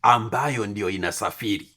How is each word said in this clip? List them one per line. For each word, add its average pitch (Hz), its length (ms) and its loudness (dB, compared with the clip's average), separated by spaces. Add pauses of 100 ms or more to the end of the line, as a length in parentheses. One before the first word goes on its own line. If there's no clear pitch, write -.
ambayo 120 640 2
ndio 101 240 -4
inasafiri. 95 880 -4